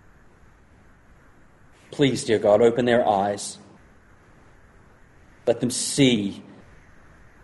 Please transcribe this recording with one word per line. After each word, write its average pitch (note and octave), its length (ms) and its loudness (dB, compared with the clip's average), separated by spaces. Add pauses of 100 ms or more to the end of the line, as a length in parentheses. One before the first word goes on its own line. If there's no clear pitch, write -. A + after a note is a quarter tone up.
(1900)
Please, C3 320 -2
dear G#2+ 160 0
God, G#2+ 220 4
open A#2 240 2
their A#2+ 220 2
eyes. G2+ 500 -2 (1900)
Let A#2 120 0
them A#2+ 120 -2
see A#2 720 -2 (1000)